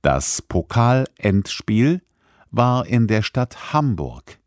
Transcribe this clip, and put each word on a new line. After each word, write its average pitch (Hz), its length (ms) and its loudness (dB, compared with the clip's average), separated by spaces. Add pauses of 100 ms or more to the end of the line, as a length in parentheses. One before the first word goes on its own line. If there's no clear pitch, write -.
Das 69 420 0
Pokalendspiel 120 1600 0 (480)
war 123 360 0
in 113 200 2
der 110 160 0
Stadt - 500 -6
Hamburg. 80 760 -4